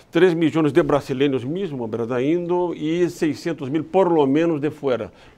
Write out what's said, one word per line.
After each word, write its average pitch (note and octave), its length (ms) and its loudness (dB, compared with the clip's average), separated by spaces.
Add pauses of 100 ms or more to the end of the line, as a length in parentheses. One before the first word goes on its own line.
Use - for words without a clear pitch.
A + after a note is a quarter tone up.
(100)
tres E3+ 240 4
millones D#3 400 2
de E3+ 80 6
brasileños C3+ 640 0
mismos, D3 420 -6
¿verdad? A#2 300 -4
Indo E3+ 560 0
y E3 340 -2
seiscientos D3+ 640 -6
mil D3+ 140 -2
por F#3 280 2
lo D3+ 140 4
menos D#3 340 2
de D3 100 -2
fuera, A#2+ 400 -4 (280)